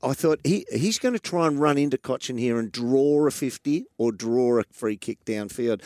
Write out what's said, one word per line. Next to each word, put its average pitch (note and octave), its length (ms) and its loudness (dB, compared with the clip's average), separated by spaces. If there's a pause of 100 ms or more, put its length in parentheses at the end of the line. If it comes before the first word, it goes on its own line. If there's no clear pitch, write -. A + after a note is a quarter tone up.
I C3 120 0
thought D#3 280 2
he, F#3+ 300 0
he's E3+ 260 0
gonna B3 220 0
try E3+ 260 0
and C#3+ 140 2
run D3 180 4
into C#3+ 200 2
Cotchin B2+ 400 -6
here A#2 200 0
and A2+ 140 -4
draw C3+ 540 2
a C#3 40 2
fifty D3 560 -4 (120)
or A#2 120 2
draw A#2+ 480 2
a G#2+ 140 0
free G#2+ 240 -4
kick - 280 -10
downfield. G#2+ 600 -4